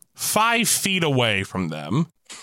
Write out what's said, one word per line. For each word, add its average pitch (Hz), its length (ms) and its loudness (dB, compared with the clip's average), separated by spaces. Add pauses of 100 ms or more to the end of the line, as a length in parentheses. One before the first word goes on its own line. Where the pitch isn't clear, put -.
(160)
five 233 540 2
feet 185 340 0
away 120 400 2
from 92 260 -4
them 78 380 -2 (360)